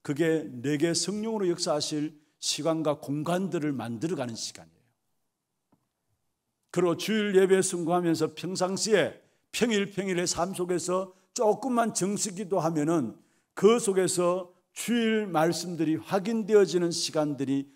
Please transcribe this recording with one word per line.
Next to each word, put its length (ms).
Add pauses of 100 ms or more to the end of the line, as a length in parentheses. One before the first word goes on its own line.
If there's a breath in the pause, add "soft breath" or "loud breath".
그게 500
내게 420
성령으로 560
역사하실 720 (200 soft breath)
시간과 600
공간들을 720
만들어가는 640
시간이에요. 420 (1900)
그리고 260
주일 380
예배에 260
순종하면서 760
평상시에 880 (300)
평일, 400
평일의 360
삶 260
속에서 600 (200 soft breath)
조금만 600
정식기도 640
하면은 580 (360 soft breath)
그 260
속에서 760 (200)
주일 520
말씀들이 680
확인되어지는 960
시간들이 840